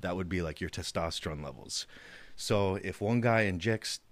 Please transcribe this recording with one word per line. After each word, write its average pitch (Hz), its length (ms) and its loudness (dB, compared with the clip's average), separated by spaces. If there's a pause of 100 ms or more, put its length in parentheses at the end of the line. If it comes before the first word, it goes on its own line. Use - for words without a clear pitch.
That 87 140 0
would 92 140 -2
be, 90 120 0
like, 80 200 -4
your 87 80 -4
testosterone 82 720 -4
levels. 64 420 -8 (500)
So 98 480 4
if 92 160 -4
one 113 220 4
guy 113 200 6
injects 101 600 0 (100)